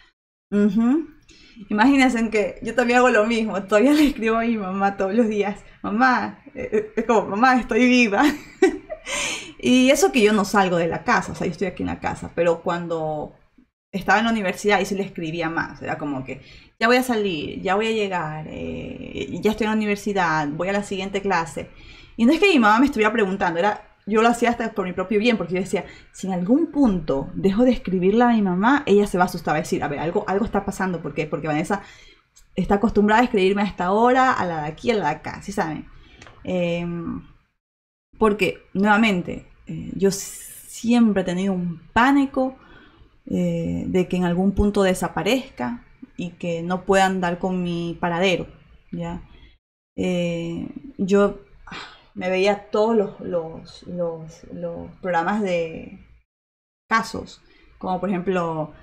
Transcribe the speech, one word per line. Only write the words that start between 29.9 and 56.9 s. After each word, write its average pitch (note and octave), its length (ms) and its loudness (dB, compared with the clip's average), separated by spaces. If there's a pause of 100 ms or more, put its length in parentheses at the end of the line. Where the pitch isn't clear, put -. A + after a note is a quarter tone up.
algo, E3 280 -2
algo G3 160 0
está G3 220 -2
pasando'". F#3 360 -4
¿Por D3+ 120 -10
qué? - 120 -4
Porque D#3 220 -6
Vanessa D#3+ 360 -2 (720)
está F#3+ 200 2
acostumbrada G#3 460 4
a B3+ 40 4
escribirme G3+ 360 2
a G#3+ 40 2
esta F#3 260 -4
hora, B3+ 420 4
a - 120 -2
la D#3+ 180 -4
de D3+ 40 -4
aquí, A#3 240 -2
a A3+ 40 0
la F#3+ 100 -2
de D3 100 -2
acá, - 260 -12
¿sí G3+ 120 -12
saben? D#3+ 340 -4 (560)
Em, E3+ 800 -4 (960)
porque, G#3 460 0 (100)
nuevamente, G3+ 760 2 (200)
eh, D#3+ 280 -10
yo F#3+ 160 2
siempre A3+ 1080 0
he F3+ 40 -6
tenido F#3 280 -2
un F3 260 -4 (140)
pánico, C4 640 2 (680)
eh, E3+ 600 -4
de F3+ 220 0
que F#3 80 -2
en F3+ 80 0
algún F#3 260 2
punto G3+ 320 2
desaparezca A3 1000 -2 (320)
y F3 140 -8
que E3+ 300 -6
no F3+ 220 -4
puedan F#3+ 380 4
dar F3 180 -2
con F#3 240 -2
mi E3+ 340 -4
paradero, F3 500 0 (440)
¿ya? E3+ 300 -8 (720)
Eh, E3+ 720 -4 (300)
yo, G3+ 420 2 (260)
ah, - 120 -16 (380)
me F#3 140 -6
veía G3 400 0
todos A3 280 2
los, F#3 240 0
los, F3 640 -8
los, E3 680 -8
los E3+ 460 -12
programas F3+ 440 -2
de F3 640 -6 (840)
casos, - 520 -4 (360)